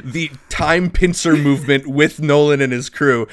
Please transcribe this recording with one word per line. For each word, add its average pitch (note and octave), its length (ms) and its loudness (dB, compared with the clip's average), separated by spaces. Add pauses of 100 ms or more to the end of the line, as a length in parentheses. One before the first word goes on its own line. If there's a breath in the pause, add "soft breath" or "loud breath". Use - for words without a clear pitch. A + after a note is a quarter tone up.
the C#3 300 -8 (160)
time E3+ 420 0
pincer E3+ 460 2
movement C#3 500 0
with D3 340 0
Nolan D3 400 2
and C3+ 120 -2
his B2 180 -6
crew, B2 420 0